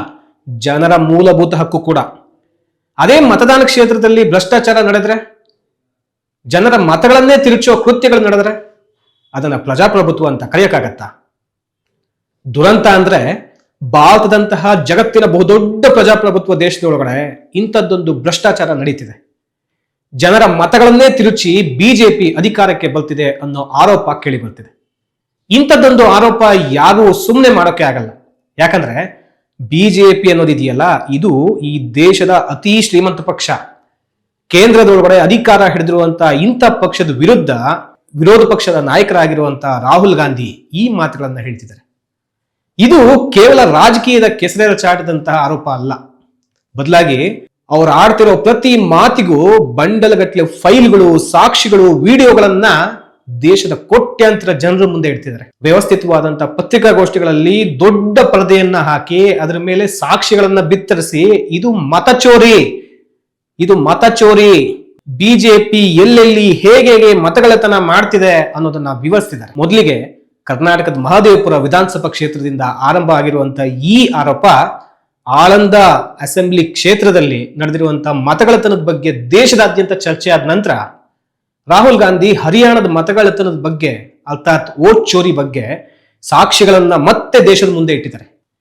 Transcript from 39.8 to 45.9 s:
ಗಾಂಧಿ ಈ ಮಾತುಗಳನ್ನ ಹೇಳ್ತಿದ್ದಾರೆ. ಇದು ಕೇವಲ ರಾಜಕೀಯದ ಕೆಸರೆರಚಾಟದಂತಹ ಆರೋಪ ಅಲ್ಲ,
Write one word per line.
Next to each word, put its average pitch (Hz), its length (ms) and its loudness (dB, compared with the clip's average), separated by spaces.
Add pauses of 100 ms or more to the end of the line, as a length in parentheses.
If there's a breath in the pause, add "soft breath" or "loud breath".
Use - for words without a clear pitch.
ಗಾಂಧಿ 131 580 -6
ಈ 208 160 -4
ಮಾತುಗಳನ್ನ 143 500 -6
ಹೇಳ್ತಿದ್ದಾರೆ. 113 520 -16 (880)
ಇದು 254 520 4
ಕೇವಲ 247 340 4
ರಾಜಕೀಯದ 226 600 2
ಕೆಸರೆರಚಾಟದಂತಹ 180 1120 -4
ಆರೋಪ 147 340 -4
ಅಲ್ಲ, 131 240 -8 (840)